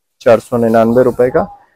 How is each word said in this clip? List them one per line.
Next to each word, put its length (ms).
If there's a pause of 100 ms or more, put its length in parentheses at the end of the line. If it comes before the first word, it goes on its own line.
(200)
चार 200
सौ 180
निन्यानवे 460
रुपए 260
का, 180 (280)